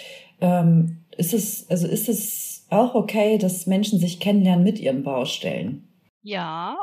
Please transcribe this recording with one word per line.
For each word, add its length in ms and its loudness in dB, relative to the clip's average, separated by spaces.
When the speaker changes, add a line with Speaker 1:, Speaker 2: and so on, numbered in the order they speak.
Speaker 1:
Ähm, 640 4
ist 160 -2
es, 360 -4
also 180 0
ist 220 -2
es 600 -6
auch 260 2
okay, 420 2
dass 300 -2
Menschen 320 2
sich 200 -2
kennenlernen 440 4
mit 160 2
ihren 240 -2
Baustellen? 840 -6
Speaker 2:
Ja, 600 -8